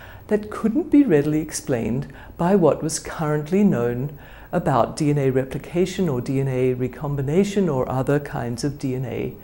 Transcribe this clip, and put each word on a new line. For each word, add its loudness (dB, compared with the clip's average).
that -2
couldn't -2
be 8
readily 2
explained -4
by 4
what 6
was -4
currently -2
known 0
about 2
D 2
N 2
A 2
replication -2
or 0
D -2
N 0
A 2
recombination 0
or 0
other 0
kinds -6
of -4
D -4
N -4
A -6